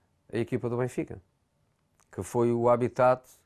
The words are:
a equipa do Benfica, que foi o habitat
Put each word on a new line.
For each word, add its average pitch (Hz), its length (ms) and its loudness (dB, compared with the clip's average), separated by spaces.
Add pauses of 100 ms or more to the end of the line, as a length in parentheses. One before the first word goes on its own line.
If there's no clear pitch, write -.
(320)
a 110 60 -4
equipa 117 300 -4
do 117 80 -4
Benfica, 123 460 -6 (880)
que 101 100 -8
foi 120 300 0
o 117 160 2
habitat 127 540 2 (240)